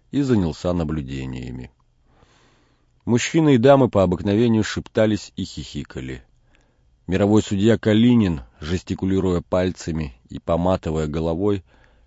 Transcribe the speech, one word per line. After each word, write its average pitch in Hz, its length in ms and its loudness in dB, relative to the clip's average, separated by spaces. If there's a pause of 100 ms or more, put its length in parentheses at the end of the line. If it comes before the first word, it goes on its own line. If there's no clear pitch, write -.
(100)
и 143 120 -2
занялся 90 500 0
наблюдениями. 73 1000 -8 (1300)
Мужчины 143 500 2
и 120 40 4
дамы 135 300 6
по 98 140 2
обыкновению 101 640 2
шептались - 720 -2
и 95 80 -6
хихикали. - 800 -12 (840)
Мировой 101 360 4
судья 104 360 2
Калинин, 107 640 2 (180)
жестикулируя 92 800 -2
пальцами 85 760 -4 (140)
и - 100 -14
поматывая 85 680 -2
головой, 82 580 -2 (420)